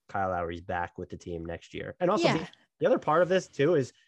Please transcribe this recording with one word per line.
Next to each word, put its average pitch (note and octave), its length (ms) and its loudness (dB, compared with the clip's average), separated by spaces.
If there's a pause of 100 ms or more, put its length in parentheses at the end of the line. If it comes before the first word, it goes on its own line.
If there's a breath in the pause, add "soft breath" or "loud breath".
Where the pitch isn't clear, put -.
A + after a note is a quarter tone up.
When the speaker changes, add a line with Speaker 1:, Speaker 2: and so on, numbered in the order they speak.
Speaker 1:
Kyle F#2+ 220 -2
Lowry's F2 320 -4
back F2 360 -6
with F2+ 120 -10
the F#2 80 -10
team E2+ 280 -10
next E2+ 280 -12
year? - 260 -10
And F3 100 2
also, D#4+ 200 2
Speaker 2:
Yeah. G3 80 2
Speaker 1:
the, D#3+ 100 -8 (320 soft breath)
the D3+ 60 0
other A#3+ 120 2
part D#3+ 240 2
of F3 60 4
this F#3 220 0
too D#3 260 2
is, C3+ 160 0 (160 soft breath)